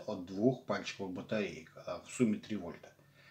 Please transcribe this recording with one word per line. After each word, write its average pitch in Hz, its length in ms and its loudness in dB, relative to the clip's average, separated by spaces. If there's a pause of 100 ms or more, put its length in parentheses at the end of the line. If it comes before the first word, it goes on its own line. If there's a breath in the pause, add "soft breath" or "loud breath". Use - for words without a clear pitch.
от 95 200 -4
двух 104 400 4
пальчиковых 95 480 -2
батареек, 87 580 -2 (120)
а 87 220 -4
в - 60 -14
сумме 107 260 4
три - 180 -6
вольта. 87 360 -8 (380 soft breath)